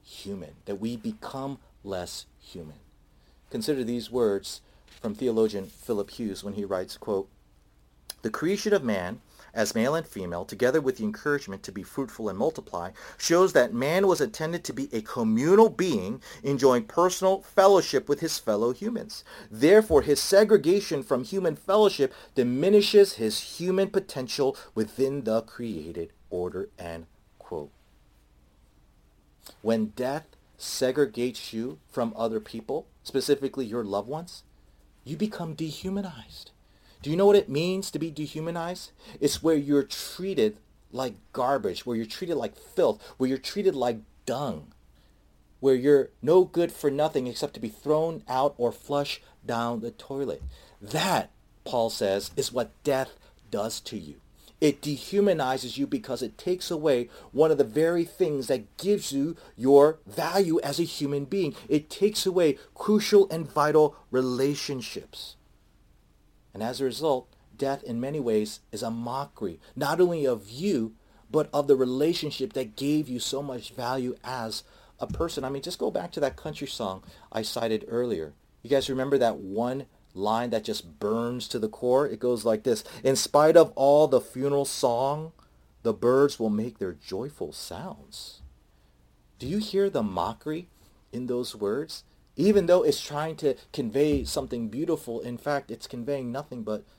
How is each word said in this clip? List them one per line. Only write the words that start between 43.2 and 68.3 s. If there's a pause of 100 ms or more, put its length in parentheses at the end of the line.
you're
treated
like (260)
dung, (840)
where
you're (120)
no
good
for
nothing
except
to
be
thrown
out
or
flushed (240)
down
the
toilet. (360)
That, (340)
Paul
says,
is
what (140)
death (320)
does
to
you. (400)
It
dehumanizes
you
because
it
takes
away (240)
one
of
the
very
things
that
gives
you (220)
your
value
as
a
human
being. (120)
It
takes
away (180)
crucial
and
vital (160)
relationships. (1200)
And
as
a
result, (280)
death
in
many
ways (100)